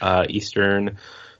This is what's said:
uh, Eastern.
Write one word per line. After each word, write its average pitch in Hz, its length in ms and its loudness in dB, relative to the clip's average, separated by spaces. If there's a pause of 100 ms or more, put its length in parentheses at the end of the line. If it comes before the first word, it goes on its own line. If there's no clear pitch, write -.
uh, 92 280 2
Eastern. 101 720 0 (420)